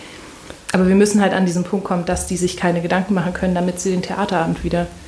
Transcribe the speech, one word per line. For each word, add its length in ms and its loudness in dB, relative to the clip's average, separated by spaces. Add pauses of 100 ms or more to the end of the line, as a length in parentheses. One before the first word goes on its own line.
(720)
Aber 160 4
wir 80 6
müssen 260 6
halt 120 4
an 140 2
diesen 160 0
Punkt 220 -4
kommen, 200 -2
dass 220 -2
die 100 -4
sich 200 -2
keine 240 0
Gedanken 340 0
machen 180 0
können, 220 0
damit 240 -2
sie 120 -2
den 120 0
Theaterabend 600 -2
wieder 220 0 (220)